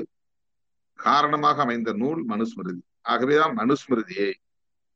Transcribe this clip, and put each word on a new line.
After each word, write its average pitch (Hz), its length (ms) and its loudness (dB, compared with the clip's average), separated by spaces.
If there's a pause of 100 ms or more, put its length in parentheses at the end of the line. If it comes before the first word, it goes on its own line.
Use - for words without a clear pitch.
(1000)
காரணமாக 147 640 2
அமைந்த 117 320 -2
நூல் 139 320 -2
மனுஸ்மிருதி. 101 560 -6 (240)
ஆகவேதான் 139 500 2
மனுஸ்மிருதியை 107 760 0 (640)